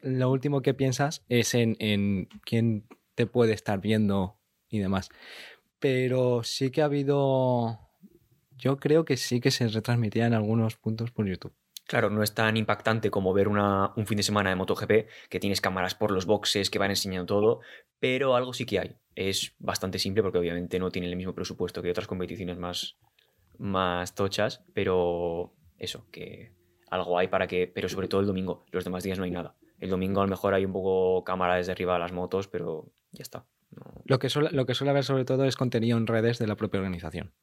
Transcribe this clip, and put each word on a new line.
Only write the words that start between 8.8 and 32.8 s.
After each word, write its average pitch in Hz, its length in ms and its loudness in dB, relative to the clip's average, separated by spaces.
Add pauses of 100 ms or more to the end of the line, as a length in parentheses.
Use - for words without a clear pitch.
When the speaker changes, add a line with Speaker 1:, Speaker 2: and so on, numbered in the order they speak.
Speaker 1:
que 135 100 0
sí 127 240 -2
que 131 100 4
se 123 180 2
retransmitía 113 580 0
en 117 80 4
algunos 110 420 2
puntos 113 340 -4
por 107 160 -2
YouTube. - 280 -6 (320)
Speaker 2:
Claro, 110 240 2
no 107 120 2
es 104 120 -2
tan 110 240 2
impactante 110 520 0
como 95 220 0
ver 98 160 4
una, 101 480 2
un 110 100 0
fin 107 120 -2
de 101 40 0
semana 101 280 2
de 92 60 0
moto 92 180 0
G 101 120 -6
P, 110 200 4 (240)
que 92 100 -4
tienes 98 220 -2
cámaras 92 320 -2
por 104 160 0
los 92 160 -2
boxes 98 420 2
que 101 100 -2
van 98 120 0
enseñando 92 360 -4
todo, 104 340 2 (400)
pero 127 360 2
algo 127 160 -2
sí 120 140 -4
que 95 140 0
hay. 127 160 -8 (180)
Es 95 440 -2
bastante 92 400 -4
simple 98 240 0
porque 92 160 0
obviamente 87 400 -2
no 92 120 -2
tienen 90 200 -6
el 90 60 -6
mismo 92 180 -8
presupuesto 90 480 -6
que 104 80 -4
otras 107 160 -4
competiciones 90 520 -8
más, 87 380 -8 (640)
más 92 560 -2
tochas, 101 580 -2
pero 87 840 0 (240)
eso, - 320 -10
que - 420 -16 (360)
algo 90 300 0
hay 92 100 2
para 92 180 0
que, 90 200 0
pero 95 220 -4
sobre 95 200 -4
todo 98 140 2
el 101 40 2
domingo, 92 460 -4
los 92 120 -4
demás 90 200 -6
días 95 140 -4
no 95 60 -4
hay 90 60 -4
nada. 87 260 -8 (220)
El 92 120 -6
domingo 95 320 2
a - 20 4
lo 98 60 2
mejor 98 240 0
hay 98 100 4
un 95 80 -4
poco 92 500 2
cámara 92 340 0
desde 90 160 0
arriba 90 220 0
de 87 60 2
las 87 120 -4
motos, 90 360 -4
pero 85 440 -8 (200)